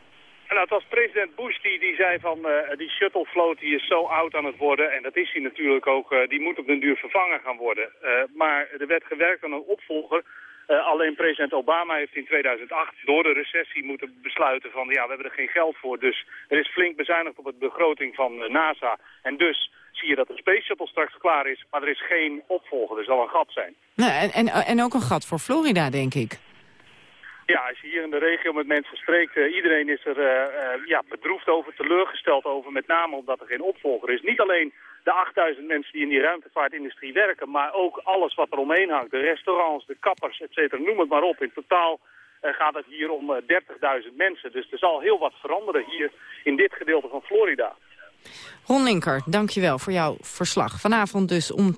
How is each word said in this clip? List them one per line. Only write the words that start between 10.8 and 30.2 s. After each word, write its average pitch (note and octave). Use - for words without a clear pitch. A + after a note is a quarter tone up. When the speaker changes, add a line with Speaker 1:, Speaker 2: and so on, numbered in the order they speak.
Speaker 1:
alleen D#3+
president D3+
Obama D#3+
heeft D3
in C#3
tweeduizend B2+
acht D#3
door D3
de D#3
recessie D3
moeten C3+
besluiten C3
van, B2+
"Ja, C3+
we A#2+
hebben C3
er C3
geen C3+
geld D#3+
voor." B2
Dus -
er C#3
is C#3
flink F3
bezuinigd E3
op C#3+
de C3+
begroting C#3
van, A#2+
eh, A2
nasa. C#3+
En C3
dus D#3+
zie -
je C#3+
dat B2+
de -
Space G3+
Shuttle F3
straks D3
klaar D3+
is, C3+
maar D3
er C#3+
is -
geen D#3
opvolger. A#2+
Er G#2+
zal B2+
een A2+
gat D#3+
zijn. -
Speaker 2:
Nou, A3
en, E3
en, A#3
en A#3
ook A#3+
een C4
gat F#3
voor E3
Florida, A#3+
denk C3
ik. A#2
Speaker 1:
Ja, C3+
als B2+
je D3+
hier E3
in D#3
de D3
regio E3
met D3+
mensen D3
spreekt, E3+
eh, D3+
iedereen D#3+
is C#3+
er, C#3
eh, C3+